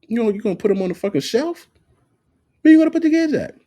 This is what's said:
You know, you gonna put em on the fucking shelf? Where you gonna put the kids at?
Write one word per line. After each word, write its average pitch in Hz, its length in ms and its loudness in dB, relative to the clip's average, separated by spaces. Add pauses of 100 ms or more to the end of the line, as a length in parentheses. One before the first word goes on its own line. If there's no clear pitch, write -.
You 233 160 -4
know, 220 60 0
you 202 120 -2
gonna 202 140 -2
put 202 160 -4
em 190 100 -2
on 185 80 -4
the 175 60 -4
fucking 196 260 -4
shelf? 311 460 -6 (920)
Where 311 100 4
you 311 80 10
gonna 320 120 2
put 320 120 -4
the 320 60 0
kids 320 240 0
at? 156 220 -4 (120)